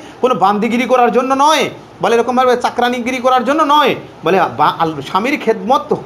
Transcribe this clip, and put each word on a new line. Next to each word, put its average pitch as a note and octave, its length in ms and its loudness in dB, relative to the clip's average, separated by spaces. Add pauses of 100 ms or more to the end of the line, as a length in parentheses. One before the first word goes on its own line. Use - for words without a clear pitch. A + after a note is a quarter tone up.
(220)
কোনো B3+ 140 2
বান্দিগিরি G#3 480 0
করার A#3+ 280 2
জন্য C4 220 0
নয়, C#4 360 2 (320)
বলে, G#3+ 140 2
এরকমভাবে B3 420 2
চাকরানিগিরি B3 600 -2
করার B3+ 280 0
জন্য D4+ 180 0
নয়, C#4+ 320 2 (280)
বলে, F3 160 2 (180)
"বা-, D3+ 220 2
আল-, D#3+ 220 -2
স্বামীর A3 440 -4
খেদমত A3 500 0 (100)